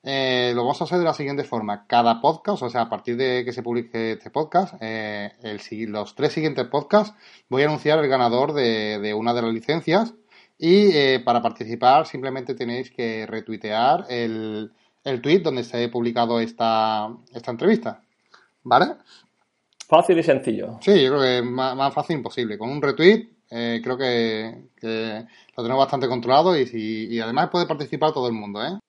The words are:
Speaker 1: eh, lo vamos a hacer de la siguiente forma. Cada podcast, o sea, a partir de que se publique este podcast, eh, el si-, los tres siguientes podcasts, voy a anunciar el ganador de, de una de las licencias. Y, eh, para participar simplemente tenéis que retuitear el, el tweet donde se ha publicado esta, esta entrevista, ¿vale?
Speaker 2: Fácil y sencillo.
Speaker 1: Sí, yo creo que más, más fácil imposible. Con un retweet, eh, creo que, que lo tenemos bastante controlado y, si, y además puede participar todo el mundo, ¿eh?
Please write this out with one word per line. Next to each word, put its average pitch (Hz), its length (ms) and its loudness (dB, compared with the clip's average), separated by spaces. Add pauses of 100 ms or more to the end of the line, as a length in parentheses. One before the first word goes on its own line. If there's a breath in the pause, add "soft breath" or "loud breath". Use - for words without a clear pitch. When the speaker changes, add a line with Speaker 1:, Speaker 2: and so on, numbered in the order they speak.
(100)
Speaker 1:
eh, 127 440 0
lo 120 80 -2
vamos 135 180 -2
a 170 40 -2
hacer 175 140 -2
de 175 60 2
la 160 80 2
siguiente 143 320 -6
forma. 107 420 -6
Cada 117 340 2
podcast, 165 420 -2
o 120 80 -6
sea, 120 120 -2
a 113 60 -2
partir 117 280 -6
de 127 280 0
que 123 80 -6
se 120 120 -10
publique 113 480 -4
este - 180 -10
podcast, 165 500 -2
eh, 107 520 -8 (100)
el 107 180 -8
si-, 110 260 -10
los 104 280 -8
tres 143 180 -2
siguientes 139 340 -2
podcasts, 208 480 0 (340 soft breath)
voy 131 140 2
a 147 40 4
anunciar 151 320 2
el 147 100 2
ganador 127 460 2
de, 110 460 0
de 107 120 -4
una 113 220 -2
de 120 80 -2
las 113 100 -2
licencias. 165 640 0 (420 soft breath)
Y, 185 400 6
eh, 135 280 4
para 120 180 2
participar 123 640 2
simplemente 131 480 -8
tenéis 123 360 -6
que 113 360 -6
retuitear 110 840 -2
el, 110 640 -6 (320)
el 127 160 -4
tweet 151 200 4
donde 135 220 -2
se 120 220 -4
ha 117 60 -4
publicado 117 500 0
esta, 110 680 0 (260)
esta 123 160 -10
entrevista, 170 500 0 (640 soft breath)
¿vale? 131 320 4 (920 soft breath)
Speaker 2:
Fácil 165 300 6
y 160 40 2
sencillo. 127 580 0
Speaker 1:
Sí, 190 220 6
yo 131 140 4
creo 139 60 2
que 123 200 2
más, 127 340 -2
más 135 180 0
fácil 147 240 -2
imposible. 113 400 -6
Con 113 120 -6
un 143 120 -6
retweet, 175 460 4 (220)
eh, 117 320 -4
creo 127 160 -2
que, 113 680 -2 (120)
que 113 460 -6 (300 soft breath)
lo 123 60 -8
tenemos 127 220 -2
bastante 131 240 -2
controlado 131 500 2
y, 127 80 2
si, 110 420 -6
y 117 120 -4
además 131 300 -2
puede 175 160 0
participar 151 460 -2
todo 127 160 -4
el 117 60 -2
mundo, 104 300 -8
¿eh? 185 140 -8 (100)